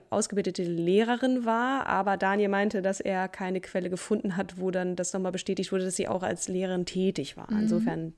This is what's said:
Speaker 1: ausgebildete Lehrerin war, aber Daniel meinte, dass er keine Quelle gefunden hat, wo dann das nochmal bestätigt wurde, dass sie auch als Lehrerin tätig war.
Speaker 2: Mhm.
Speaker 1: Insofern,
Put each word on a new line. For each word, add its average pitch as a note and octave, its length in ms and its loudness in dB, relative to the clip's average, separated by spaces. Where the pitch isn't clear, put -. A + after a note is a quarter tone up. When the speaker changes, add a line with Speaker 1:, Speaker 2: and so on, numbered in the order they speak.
Speaker 1:
ausgebildete G3 540 0
Lehrerin A3+ 840 2
war, B3 420 2
aber F#3+ 300 2
Daniel G3+ 320 2
meinte, G3+ 320 2
dass F#3+ 180 0
er F#3+ 300 0
keine F#3 320 -4
Quelle F3+ 280 -4
gefunden F#3 480 -2
hat, F#3 220 -4
wo F#3 120 0
dann F3+ 240 0
das F3+ 180 -4
nochmal F#3 180 -2
bestätigt F#3 400 -2
wurde, F#3 140 0
dass F#3 100 -4
sie - 140 -2
auch F#3 140 0
als F3+ 260 -2
Lehrerin F#3 360 0
tätig F#3 520 -2
war. - 140 -10
Speaker 2:
Mhm. G#3+ 100 2
Speaker 1:
Insofern, E3 560 0